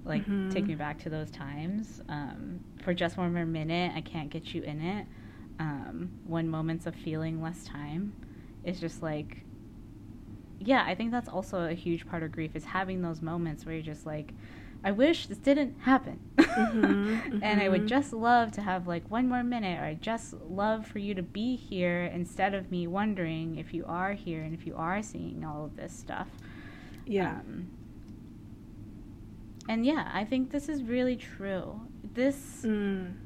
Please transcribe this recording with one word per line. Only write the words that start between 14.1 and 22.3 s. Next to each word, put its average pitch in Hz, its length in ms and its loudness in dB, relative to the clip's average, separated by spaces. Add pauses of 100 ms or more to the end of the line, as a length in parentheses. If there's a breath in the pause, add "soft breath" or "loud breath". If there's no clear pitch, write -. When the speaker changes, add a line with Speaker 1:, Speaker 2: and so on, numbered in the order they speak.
Speaker 1:
"I 196 80 4
wish 269 360 6
this 202 100 -6
didn't 277 420 6
happen." - 400 6 (180)
<laughs> 277 40 12 (140)
Speaker 2:
Mm-hmm, 220 840 4
Speaker 1:
And 208 180 6
I 196 80 6
would 190 140 8
Speaker 2:
mm-hmm. 214 60 2
Speaker 1:
just 262 260 4
love 233 400 6
to 202 80 -2
have, 185 260 0
like, 170 240 -2
one 247 160 4
more 247 160 2
minute, 220 360 0
or 151 60 0
I'd 156 160 -4
just 226 320 -2
love 208 540 0
for - 120 -4
you 202 160 0
to 190 60 -2
be 226 360 0
here 175 480 2
instead 180 480 0